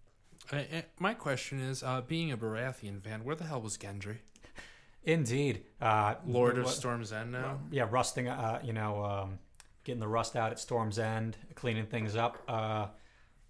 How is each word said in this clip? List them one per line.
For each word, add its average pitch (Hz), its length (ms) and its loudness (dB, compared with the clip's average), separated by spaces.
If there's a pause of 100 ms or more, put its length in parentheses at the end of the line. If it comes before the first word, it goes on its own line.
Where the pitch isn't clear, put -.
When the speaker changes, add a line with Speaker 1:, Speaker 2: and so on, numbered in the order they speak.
(520)
Speaker 1:
I, 139 60 0
I, 160 280 -4 (140)
my 202 160 2
question 139 440 -2
is, 131 220 -2
uh, 127 200 0
being 160 300 0
a 120 60 -2
Baratheon 110 640 -4
fan, 107 220 -6
where 147 120 -4
the 165 100 -6
hell 143 160 -4
was 107 180 -6
Gendry? 101 400 -8 (840)
Speaker 2:
Indeed. 143 580 4 (180)
Uh, 107 340 6 (100)
Speaker 1:
Lord 123 320 6
of 123 80 2
Speaker 2:
what 127 80 2
Speaker 1:
Storm's 117 400 -2
End 113 180 -4
now? 131 280 -4 (120)
Speaker 2:
Yeah, 127 180 2
rusting, 123 380 2
uh, 123 360 0
you 113 100 -2
know, 107 320 0
um, 98 340 -2 (440)
getting 120 160 -4
the 107 80 -2
rust 113 280 2
out 113 160 2
at - 80 -6
Storm's 113 400 0
End, 110 380 0 (180)
cleaning 113 300 0
things 107 300 -2
up. 117 320 2
Uh, 110 400 0 (640)